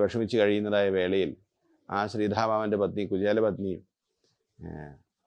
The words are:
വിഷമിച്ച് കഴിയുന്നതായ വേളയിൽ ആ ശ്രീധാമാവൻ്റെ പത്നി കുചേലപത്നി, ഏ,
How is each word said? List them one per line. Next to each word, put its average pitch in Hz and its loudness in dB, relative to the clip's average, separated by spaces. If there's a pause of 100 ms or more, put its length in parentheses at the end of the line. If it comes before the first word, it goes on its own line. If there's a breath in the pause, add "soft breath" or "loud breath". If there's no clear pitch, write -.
വിഷമിച്ച് 113 0
കഴിയുന്നതായ 104 4 (100)
വേളയിൽ 92 2 (580)
ആ 98 -2 (120)
ശ്രീധാമാവൻ്റെ 107 0
പത്നി 101 -2
കുചേലപത്നി, 101 0 (880)
ഏ, 85 -14 (580)